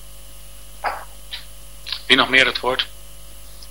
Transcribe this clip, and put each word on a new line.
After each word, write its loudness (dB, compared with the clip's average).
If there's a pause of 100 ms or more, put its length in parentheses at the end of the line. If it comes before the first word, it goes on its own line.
(2000)
Wie 8
nog 8
meer 10
het 2
woord? 2 (840)